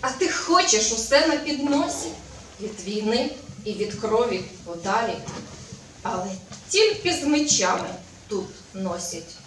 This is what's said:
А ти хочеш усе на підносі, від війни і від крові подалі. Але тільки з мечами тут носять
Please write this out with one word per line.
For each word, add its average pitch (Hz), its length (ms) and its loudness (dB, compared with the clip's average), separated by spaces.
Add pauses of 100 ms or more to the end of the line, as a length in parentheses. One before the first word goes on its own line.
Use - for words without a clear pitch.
А - 100 0
ти 349 180 0
хочеш - 640 4
усе 277 340 6
на 294 100 4
підносі, 294 720 0 (520)
від 202 240 -8
війни 214 460 0 (340)
і 214 80 -4
від 202 220 -2
крові 214 500 2 (200)
подалі. 196 540 -2 (840)
Але 185 280 -4 (380)
тільки 392 460 2
з 285 100 -4
мечами 277 640 2 (400)
тут 196 180 -4 (280)
носять 175 600 -6 (120)